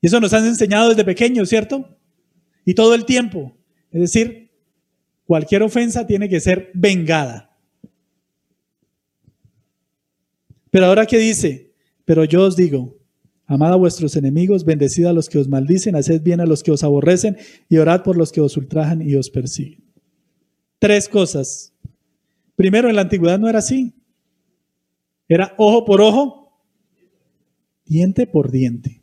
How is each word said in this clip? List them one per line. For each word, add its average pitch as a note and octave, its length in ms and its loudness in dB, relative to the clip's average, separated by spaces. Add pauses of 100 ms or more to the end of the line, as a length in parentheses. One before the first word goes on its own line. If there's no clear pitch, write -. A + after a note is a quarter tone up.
Y E3+ 40 4
eso A3+ 100 2
nos G#3+ 140 0
han A3 120 2
enseñado A3+ 440 0
desde A3 160 2
pequeños, G#3 440 -2
¿cierto? A3+ 480 -4 (680)
Y F3+ 100 0
todo A3+ 220 4
el A3+ 80 -4
tiempo. G3 520 -6 (360)
Es E3 80 -4
decir, A3+ 500 -2 (760)
cualquier E3+ 360 0
ofensa A#3 460 -4
tiene G#3 200 -2
que F3 120 -2
ser F#3 340 -4
vengada. D#3+ 840 -2 (3250)
Pero F#3 160 4
ahora, G#3 200 4
¿qué A#3 120 2
dice? G3+ 540 -4 (320)
"Pero D#3+ 200 2
yo E3+ 180 2
os F#3 140 2
digo, C#3+ 420 -2 (480)
amad D3+ 280 0
a - 20 4
vuestros F3 400 0
enemigos, D#3+ 480 0
bendecid D#3 400 0
a F3 80 2
los E3 160 -2
que D#3 100 -2
os C3+ 100 0
maldicen, E3 460 -2
haced D#3+ 260 0
bien E3+ 200 0
a E3+ 60 0
los D#3 180 -2
que D#3+ 80 0
os C#3+ 100 -2
aborrecen E3+ 540 2 (320)
y E3 80 2
orad E3 260 2
por F#3 140 -2
los E3 160 -2
que D#3+ 80 -4
os C#3+ 160 0
ultrajan D#3 520 -4
y C#3 60 0
os C3+ 160 -2
persiguen". C#3 540 -10 (960)
Tres G#3 280 2
cosas. - 680 -4 (840)
Primero, G#3 320 2
en A3 80 0
la G3 60 2
antigüedad F3+ 360 0
no A3 100 0
era A3 120 0
así. B3 340 -4 (1300)
Era F3+ 300 0
ojo A3 260 4
por G3 160 4
ojo, A3+ 600 0 (1300)
diente F#3 400 0
por C3+ 240 -2
diente. B2 520 -4